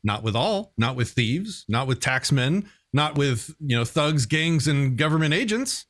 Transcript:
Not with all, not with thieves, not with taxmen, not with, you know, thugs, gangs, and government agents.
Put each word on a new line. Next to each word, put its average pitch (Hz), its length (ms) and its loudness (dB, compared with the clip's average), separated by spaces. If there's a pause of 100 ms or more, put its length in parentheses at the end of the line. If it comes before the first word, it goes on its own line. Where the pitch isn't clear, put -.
Not 104 200 -2
with 110 140 0
all, 202 400 0
not 120 200 0
with 120 160 -2
thieves, 147 560 -2
not 120 180 0
with 131 140 -2
taxmen, 135 680 0 (260)
not 147 240 0
with, 139 440 -2
you 135 160 0
know, 117 80 2
thugs, 147 420 0
gangs, 160 420 0
and 139 300 2
government 156 340 2
agents. 226 580 -2